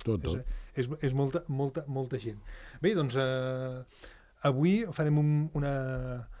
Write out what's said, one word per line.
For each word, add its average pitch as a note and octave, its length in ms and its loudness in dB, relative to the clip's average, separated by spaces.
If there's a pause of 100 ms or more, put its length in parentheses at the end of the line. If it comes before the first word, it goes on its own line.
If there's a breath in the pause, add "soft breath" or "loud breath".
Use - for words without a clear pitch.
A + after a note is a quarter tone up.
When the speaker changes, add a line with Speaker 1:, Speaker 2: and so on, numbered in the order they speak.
Speaker 1:
tot, G2+ 200 0
Speaker 2:
és, D#2 60 0
Speaker 1:
tot. A#2+ 140 -2 (320 loud breath)
Speaker 2:
és, B2 120 -2 (140)
és C3+ 100 2
molta, C#3 360 0
molta, C#3 400 -2
molta C3 320 -2
gent. G#2+ 180 -8 (420 loud breath)
Bé, G3+ 140 4
doncs, C#3 240 2
eh, C3 640 -2 (600 loud breath)
avui E3+ 500 4
farem D3+ 260 4
un, D3+ 360 4
una, C3 760 -2 (120)